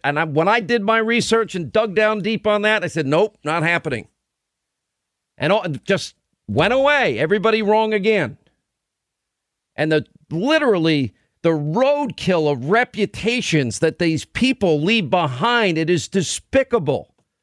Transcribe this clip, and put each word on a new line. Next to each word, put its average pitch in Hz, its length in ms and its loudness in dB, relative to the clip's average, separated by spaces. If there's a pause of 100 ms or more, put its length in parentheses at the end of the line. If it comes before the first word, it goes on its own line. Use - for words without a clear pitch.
and 147 160 0
I, 165 60 0
when 160 240 0
I 233 100 4
did 226 220 -2
my 220 160 0
research 226 580 0
and 156 160 -8
dug 214 240 0
down 214 240 2
deep 214 260 -4
on 208 180 0
that, 214 200 0
I 175 40 -4
said, 151 200 -4
"Nope, 175 380 0
not 156 180 -2
happening." 160 460 -2 (1300)
And 165 160 0
all, 208 120 0 (200)
just - 300 -4 (300)
went 156 280 0
away. 269 440 2
Everybody 208 440 0
wrong 214 320 2
again. 190 440 0 (1400)
And 156 160 0
the, 156 120 0 (240)
literally 175 840 0 (280)
the 170 100 2
roadkill 180 1000 0
of 131 180 -4
reputations 208 1080 -2
that 160 200 0
these 165 260 -2
people 196 560 0
leave 190 280 0
behind, 175 680 0
it 160 120 -2
is 175 200 -2
despicable. 185 1080 -2 (280)